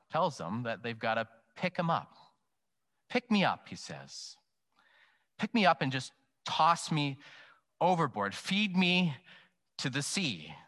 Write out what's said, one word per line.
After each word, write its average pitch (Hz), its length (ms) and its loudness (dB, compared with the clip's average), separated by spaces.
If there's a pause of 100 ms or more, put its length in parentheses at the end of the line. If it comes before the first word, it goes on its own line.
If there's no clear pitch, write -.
(120)
tells 160 260 -2
them 95 240 -6
that 113 220 -6
they've 117 160 -8
gotta 113 280 0 (280)
pick 180 200 -4
him 170 140 0
up. 147 260 -2 (960)
"Pick 247 220 -2
me 208 120 4
up," 98 240 -2
he - 80 -12
says. - 640 -14 (1000)
"Pick - 160 -2
me 214 100 6
up 170 160 4
and 135 100 0
just 131 220 -6 (300)
toss - 480 2
me 143 280 0 (640)
overboard. 143 540 2
Feed 190 420 0
me 180 400 4 (600)
to - 120 -4
the 135 140 -2
sea. 85 520 -4 (120)